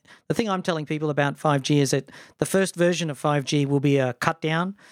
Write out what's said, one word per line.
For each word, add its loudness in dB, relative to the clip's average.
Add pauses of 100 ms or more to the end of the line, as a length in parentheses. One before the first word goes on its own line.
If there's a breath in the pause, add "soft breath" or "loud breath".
(280 loud breath)
the -2
thing 0
I'm -2
telling -2
people -4
about -2
five 0
G 2
is 2
that -2 (280 loud breath)
the 2
first 0
version 0
of -8
five 0
G 0
will 0
be 4
a 0
cut -2
down, -4 (180 loud breath)